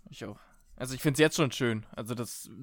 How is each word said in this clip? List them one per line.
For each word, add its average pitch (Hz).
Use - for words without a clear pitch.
ich -
auch. 101
Also 127
ich 123
find's 151
jetzt 156
schon 143
schön. 113
Also, 120
dass -